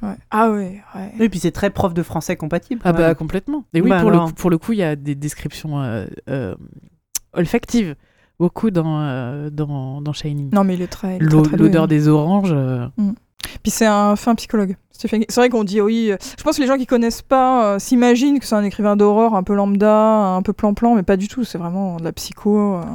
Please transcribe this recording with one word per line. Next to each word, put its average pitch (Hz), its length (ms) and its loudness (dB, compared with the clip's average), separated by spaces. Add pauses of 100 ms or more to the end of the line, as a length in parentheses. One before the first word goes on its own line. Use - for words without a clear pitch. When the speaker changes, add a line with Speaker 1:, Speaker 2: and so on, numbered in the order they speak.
Speaker 1:
Ouais. 104 140 -6 (140)
Ah 220 200 2
ouais, 202 320 -6 (120)
ouais. 190 240 -14
Speaker 2:
Et 220 120 2
puis 180 80 -6
c'est 165 120 0
très 202 200 -2
prof 190 240 -2
de 170 80 0
français 170 340 -6
compatible, 175 480 -6
Speaker 3:
Ah 180 80 4
Speaker 2:
quand 165 60 -2
Speaker 3:
bah, 170 80 4
Speaker 2:
même. 165 80 4
Speaker 3:
complètement. 190 580 -6
Et 165 80 2
oui, 190 80 4
Speaker 2:
Bah 185 140 4
Speaker 3:
pour 175 80 4
le 170 80 6
Speaker 2:
alors. 170 100 0
Speaker 3:
coup, 160 60 -8
pour 180 160 -2
le 170 80 2
coup, - 160 -4
il 208 60 -2
y - 40 0
a 151 100 0
des 143 200 -6
descriptions, 147 680 -8
euh, 113 240 -6 (240)
euh, 120 260 -6 (800)
olfactives, 185 600 -2 (440)
beaucoup 175 320 -2
dans, 160 300 -2
euh, 143 500 -6
dans, 143 500 -6
dans 147 120 -6
Shining. 143 400 -6
Speaker 1:
Non, 196 120 4
mais 185 100 0
il 180 80 -4
est 180 60 -6
très, 185 280 -8
il 175 60 -4
est 156 40 4
Speaker 3:
L'o-, 156 160 6
Speaker 1:
très, 151 80 4
très - 60 0
doué, 208 120 6
Speaker 3:
l'odeur 165 160 4
Speaker 1:
hein. 156 40 2
Speaker 3:
des 151 200 2
oranges, 170 440 2
euh. 127 340 -2 (100)
Speaker 1:
Mm. 202 160 0 (500)
Puis - 80 -4
c'est 226 160 0
un 208 300 4
fin 233 180 0
psychologue. 196 420 -2 (160)
Stephen 220 280 -4
King. 220 80 -2
C'est - 120 0
vrai 247 100 6
qu'on 226 140 0
dit, 202 160 0
oui, 226 320 2
euh, 190 40 -2 (220)
je - 60 -18
pense 302 120 0
que 294 60 0
les 247 60 0
gens 269 80 2
qui 254 100 -2
connaissent 233 360 0
pas, 254 520 2
euh, 202 40 -2
s'imaginent 247 600 2
que - 80 -6
c'est - 80 -2
un 208 100 2
écrivain 208 320 0
d'horreur 208 380 4
un 190 80 0
peu 202 120 -2
lambda, 202 360 2 (460)
un 185 60 0
peu 202 100 -2
plan-plan, 220 420 2
mais 208 80 4
pas 196 140 2
du 190 120 -2
tout. 254 160 -6
C'est - 140 -8
vraiment 175 380 -4
de 160 80 -8
la 160 80 -6
psycho, 208 640 0
euh, 170 60 -6 (120)